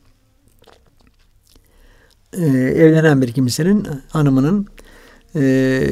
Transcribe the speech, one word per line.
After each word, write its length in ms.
Ee, 100
evlenen 680
bir 100
kimsenin, 560
hanımının, 580
e, 60